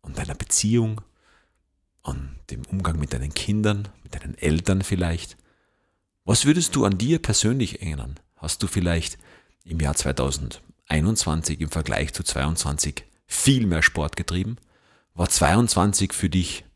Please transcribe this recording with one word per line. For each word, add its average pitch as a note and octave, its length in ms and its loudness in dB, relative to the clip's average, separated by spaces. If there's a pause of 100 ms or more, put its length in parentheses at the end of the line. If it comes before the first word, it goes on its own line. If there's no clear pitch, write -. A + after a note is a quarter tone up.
an - 120 -14
deiner - 220 -6
Beziehung, A2 640 0 (1000)
an C2+ 340 -8 (140)
dem A#1+ 180 -10
Umgang E2+ 300 -2
mit D2 140 -4
deinen C#2 200 -6
Kindern, G#2 540 0 (160)
mit - 100 -18
deinen - 240 -10
Eltern F2+ 460 2
vielleicht. E2+ 520 -2 (920)
Was - 200 2
würdest D#3+ 300 4
du A#2+ 100 4
an G2+ 120 2
dir D3 220 2
persönlich A2 640 0
ändern? C#2 380 -6 (200)
Hast - 220 -6
du G2+ 60 0
vielleicht E2+ 500 0 (460)
im E2 160 -6
Jahr D2 160 2
zweitausendeinundzwanzig D2 1600 -2
im D#2 120 -4
Vergleich - 420 -2
zu - 80 -8
zweiundzwanzig D2 840 -2 (200)
viel C3 400 4
mehr D#2+ 160 2
Sport - 340 0
getrieben? F#2+ 420 -4 (580)
War E2+ 120 0
zweiundzwanzig G2 840 4
für - 160 0
dich - 340 0 (120)